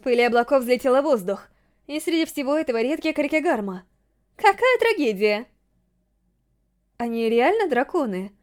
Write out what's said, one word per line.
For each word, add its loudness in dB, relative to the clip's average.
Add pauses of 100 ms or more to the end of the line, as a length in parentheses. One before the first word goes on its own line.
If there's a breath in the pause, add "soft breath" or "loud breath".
Пыль 2
облаков 2
взлетела 2
в 0
воздух. -2 (380)
И -8
среди 0
всего -4
этого 0
редкие -2
крики 0
Гарма. -4 (520)
Какая 2
трагедия! 0 (1500)
Они -4
реально 2
драконы? -2 (100)